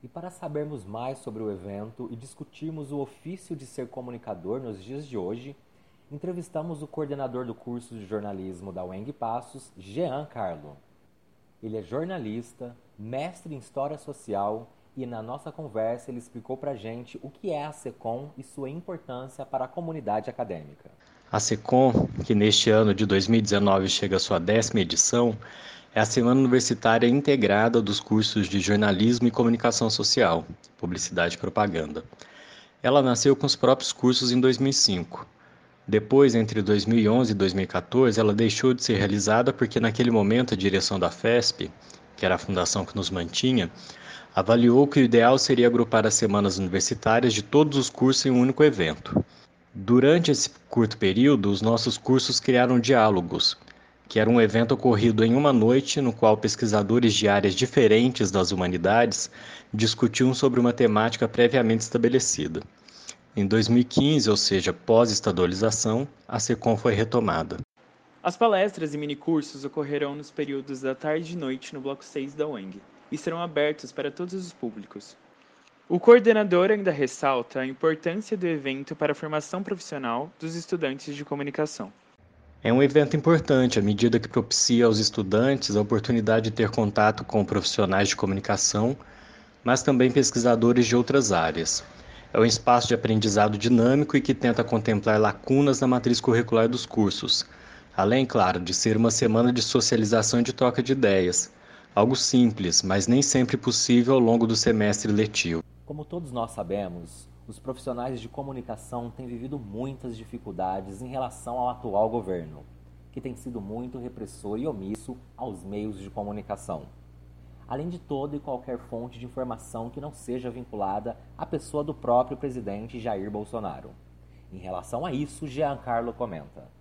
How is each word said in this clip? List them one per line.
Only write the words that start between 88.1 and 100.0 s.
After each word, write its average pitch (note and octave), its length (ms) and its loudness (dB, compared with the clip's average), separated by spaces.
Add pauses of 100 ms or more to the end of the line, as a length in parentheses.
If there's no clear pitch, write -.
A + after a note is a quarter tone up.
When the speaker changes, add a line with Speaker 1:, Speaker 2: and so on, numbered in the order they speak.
Speaker 2:
de - 60 -2
comunicação, G#2 800 -2 (720)
mas B2+ 180 2
também B2+ 280 4
pesquisadores A#2+ 760 4
de A2+ 80 0
outras A#2+ 380 2
áreas. E2 500 -2 (520)
É - 40 2
um A2 60 6
espaço A#2+ 440 2
de - 40 2
aprendizado G#2+ 640 2
dinâmico A#2+ 580 4
e C#3 60 4
que C3+ 140 0
tenta A#2+ 280 0
contemplar A2 560 0
lacunas C3+ 640 2
na C3+ 60 0
matriz A#2+ 340 0
curricular A2+ 480 2
dos B2 160 -4
cursos, - 640 -2 (500)
além, A#2 300 2
claro, F#2 340 0
de F2 140 -6
ser A2 200 0
uma A2+ 160 2
semana A#2 440 2
de A#2+ 80 -2
socialização A2+ 800 0